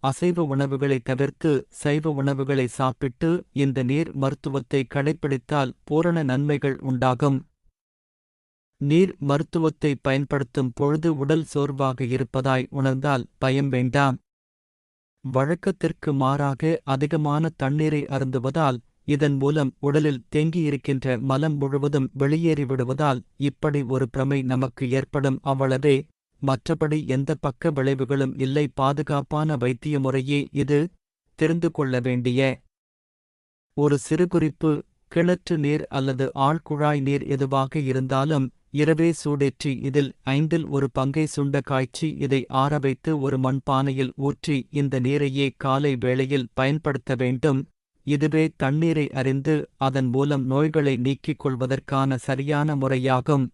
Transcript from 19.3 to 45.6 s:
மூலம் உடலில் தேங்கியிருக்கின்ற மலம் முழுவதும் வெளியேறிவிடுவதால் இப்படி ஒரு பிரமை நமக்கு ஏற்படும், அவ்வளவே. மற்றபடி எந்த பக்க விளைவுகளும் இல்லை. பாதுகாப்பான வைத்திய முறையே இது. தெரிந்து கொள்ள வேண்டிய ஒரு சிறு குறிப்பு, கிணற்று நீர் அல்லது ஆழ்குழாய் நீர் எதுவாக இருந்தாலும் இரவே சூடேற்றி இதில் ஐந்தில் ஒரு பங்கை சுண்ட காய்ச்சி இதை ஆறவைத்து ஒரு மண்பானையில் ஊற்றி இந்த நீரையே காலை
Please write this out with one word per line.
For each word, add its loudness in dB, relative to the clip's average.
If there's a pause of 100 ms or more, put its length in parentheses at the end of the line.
மூலம் 2 (100)
உடலில் 2 (120)
தேங்கியிருக்கின்ற 0
மலம் 0
முழுவதும் 0 (120)
வெளியேறிவிடுவதால் 0 (200)
இப்படி -2
ஒரு 0
பிரமை 0
நமக்கு -2
ஏற்படும், 0
அவ்வளவே. 2 (460)
மற்றபடி 0 (100)
எந்த 0
பக்க -2
விளைவுகளும் 0
இல்லை. 0
பாதுகாப்பான -2
வைத்திய -2
முறையே 0 (140)
இது. 2 (600)
தெரிந்து 2
கொள்ள -2
வேண்டிய 0 (1300)
ஒரு 4
சிறு 0
குறிப்பு, 0 (380)
கிணற்று 0
நீர் 0
அல்லது -2 (200)
ஆழ்குழாய் 0
நீர் -2
எதுவாக -2 (120)
இருந்தாலும் 0 (240)
இரவே 4
சூடேற்றி -2 (120)
இதில் 0 (240)
ஐந்தில் 2
ஒரு -2
பங்கை 0
சுண்ட -2
காய்ச்சி -4 (120)
இதை 0 (140)
ஆறவைத்து 0
ஒரு 0
மண்பானையில் 0
ஊற்றி -2 (160)
இந்த 0
நீரையே 0 (100)
காலை 0